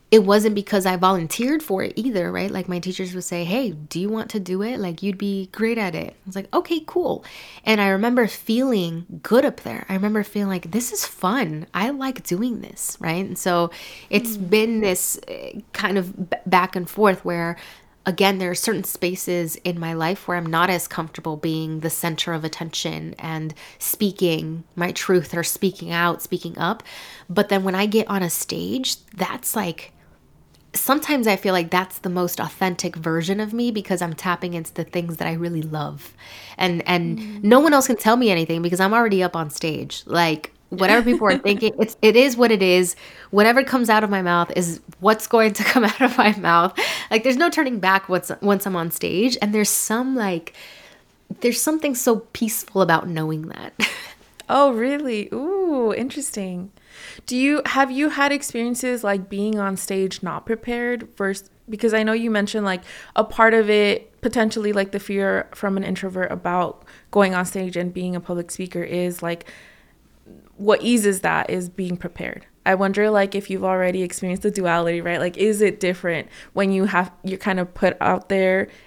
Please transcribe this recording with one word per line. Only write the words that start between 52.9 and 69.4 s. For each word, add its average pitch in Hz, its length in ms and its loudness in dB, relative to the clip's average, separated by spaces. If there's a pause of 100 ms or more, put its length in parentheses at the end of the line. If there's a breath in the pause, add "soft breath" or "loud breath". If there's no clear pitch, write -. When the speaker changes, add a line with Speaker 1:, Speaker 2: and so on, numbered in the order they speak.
Speaker 1:
knowing 156 400 -4
that. - 300 -14
<laughs> - 100 0 (580 loud breath)
Speaker 2:
Oh, 277 280 4
really? 247 580 -2
Ooh, 285 640 0
interesting. 196 720 -6 (540 loud breath)
Do - 100 -6
you, 277 300 2
have 269 260 2
you 285 200 0
had 277 200 2
experiences, 247 720 -4
like, 196 280 -2
being 208 280 -2
on 196 200 -2
stage 190 440 -4
not 160 220 -8
prepared 240 720 -4
vers-, 196 320 -4 (180)
because 220 280 0
I 220 80 4
know 220 100 2
you 226 180 0
mentioned, 208 360 0
like, 185 160 -2 (340 loud breath)
a 214 80 4
part 226 300 4
of 220 160 4
it, 208 500 2
potentially, 220 540 0
like, 196 180 0
the 202 80 -4
fear 196 540 -2
from 196 240 -2
an 190 40 -4
introvert 185 480 -4
about 180 540 -4 (260 loud breath)
going 196 240 4
on 180 120 -2
stage 185 280 -6
and 180 180 -4
being 180 220 -6
a 175 60 -6
public 175 300 -6
speaker 180 320 -8
is, 175 400 -4
like, 170 240 -6 (1080 loud breath)